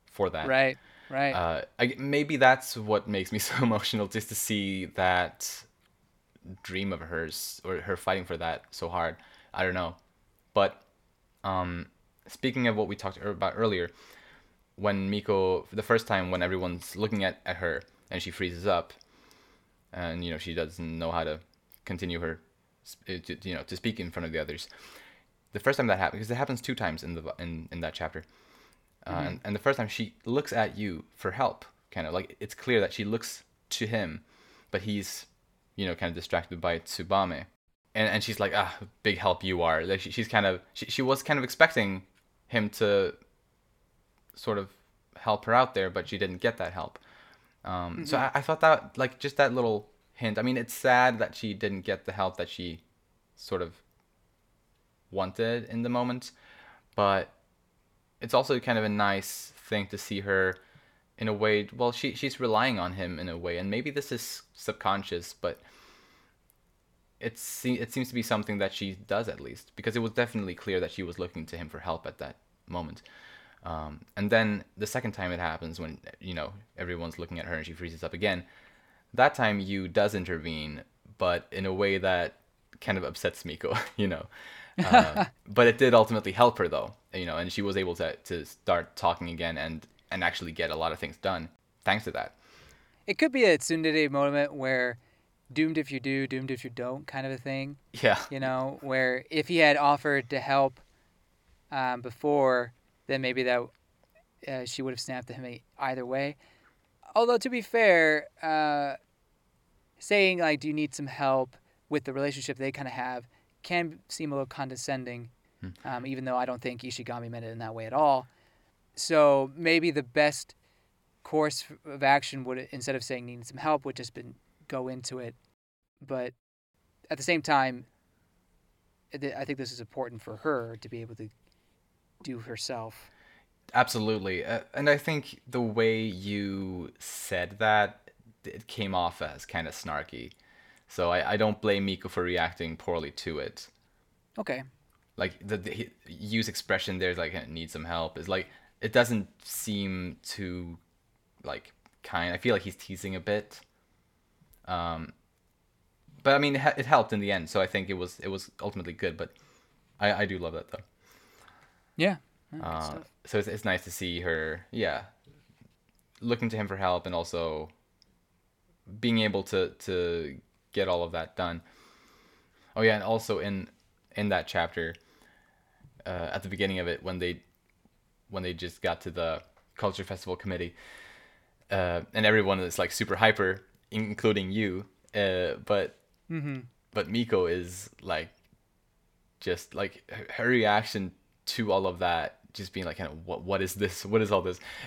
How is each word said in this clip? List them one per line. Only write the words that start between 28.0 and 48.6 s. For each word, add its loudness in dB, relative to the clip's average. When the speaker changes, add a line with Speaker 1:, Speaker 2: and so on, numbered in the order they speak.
Speaker 1:
Uh, -10
Speaker 2:
Mm-hmm. -2
Speaker 1:
and, -6
and -4
the -4
first 2
time -2
she -8
looks -2
at 0
you -6
for -4
help, -2
kind -6
of, -6
like, -4
it's -10
clear 2
that 0
she -4
looks -4
to -4
him, -4
but -2
he's, -4
you -4
know, -2
kind -4
of -6
distracted -4
by 0
Tsubame. -2
And, 2
and 2
she's -4
like, 2
"Ah, 2
big 2
help 2
you 0
are." 4
Like, 0
she, -10
she's -4
kind 4
of, 2
she, -10
she -4
was 2
kind 0
of -2
expecting 4
him 0
to 4
sort -4
of -6
help 0
her 2
out 6
there, 0
but -4
she -6
didn't -2
get 0
that -4
help. -8
Um, -6
so 0
Speaker 2:
Mm-hmm. 0
Speaker 1:
I, 4
I -4
thought -2